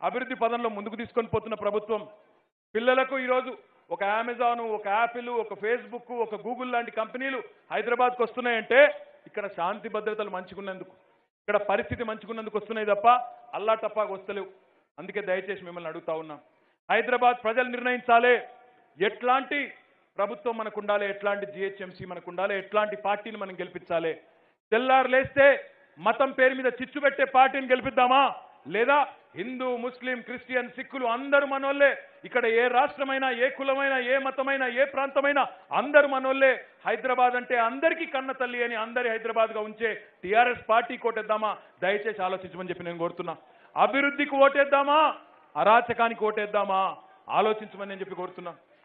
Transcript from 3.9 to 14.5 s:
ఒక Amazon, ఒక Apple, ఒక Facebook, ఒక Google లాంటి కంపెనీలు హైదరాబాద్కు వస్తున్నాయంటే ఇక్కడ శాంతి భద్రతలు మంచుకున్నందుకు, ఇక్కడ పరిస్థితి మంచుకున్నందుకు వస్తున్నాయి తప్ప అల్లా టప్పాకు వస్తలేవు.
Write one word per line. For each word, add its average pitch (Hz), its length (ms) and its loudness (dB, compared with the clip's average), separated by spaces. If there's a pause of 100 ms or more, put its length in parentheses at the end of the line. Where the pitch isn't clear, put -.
ఒక 170 120 -6
Amazon, 233 580 0
ఒక 214 260 -6
Apple, 233 420 -2
ఒక 220 240 -4
Facebook, 226 600 -6
ఒక 220 220 -4
Google 240 360 -8
లాంటి 233 200 -2
కంపెనీలు 247 520 -6 (280)
హైదరాబాద్కు 240 520 0
వస్తున్నాయంటే 240 840 2 (200)
ఇక్కడ 202 240 -10
శాంతి 190 380 -4
భద్రతలు 214 400 -4
మంచుకున్నందుకు, 185 600 -10 (560)
ఇక్కడ 208 100 4
పరిస్థితి 226 460 -2
మంచుకున్నందుకు 220 540 -8
వస్తున్నాయి 208 300 -4
తప్ప 202 200 2 (460)
అల్లా 208 200 0
టప్పాకు 214 400 -2
వస్తలేవు. 196 340 -10 (520)